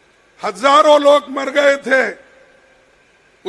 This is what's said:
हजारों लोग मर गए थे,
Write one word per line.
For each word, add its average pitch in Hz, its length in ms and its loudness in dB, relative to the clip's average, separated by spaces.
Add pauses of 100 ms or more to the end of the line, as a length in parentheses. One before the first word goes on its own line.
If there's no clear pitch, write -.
(440)
हजारों 285 560 2
लोग 285 300 0
मर 277 200 -10
गए 277 260 0
थे, 254 400 -4 (1300)